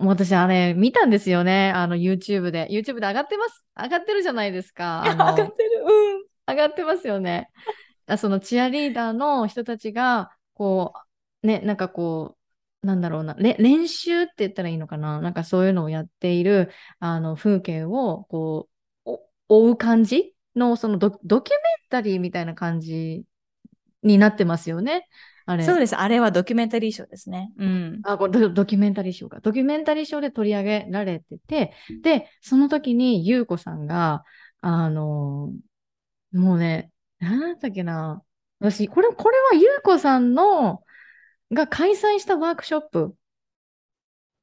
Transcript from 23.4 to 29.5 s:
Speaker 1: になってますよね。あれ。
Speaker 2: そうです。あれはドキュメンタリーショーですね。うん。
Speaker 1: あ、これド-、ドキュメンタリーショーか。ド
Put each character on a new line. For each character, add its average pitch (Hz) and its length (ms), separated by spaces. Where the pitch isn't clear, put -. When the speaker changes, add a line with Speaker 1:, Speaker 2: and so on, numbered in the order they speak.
Speaker 1:
に 208 160
な 208 100
っ 214 80
て 208 80
ま 170 140
す 165 120
よ 165 120
ね。 320 260
あ 180 100
れ。 165 80
Speaker 2:
そ 359 100
う 349 60
で 240 80
す。 - 80
あ 190 100
れ 233 140
は 226 100
ド 175 140
キ 208 80
ュ 226 40
メ 233 100
ン - 20
タ 226 100
リ 220 100
ー 214 40
シ - 100
ョ - 40
ー - 40
で - 60
す - 120
ね。 190 300
う 196 80
ん。 180 380
Speaker 1:
あ、 202 140
こ 190 100
れ 202 120
ド-、 220 100
ド 190 160
キ 208 100
ュ - 20
メ 208 100
ン 196 60
タ 202 80
リ 185 80
ー - 20
シ - 120
ョ - 40
ー - 20
か。 - 100
ド 220 120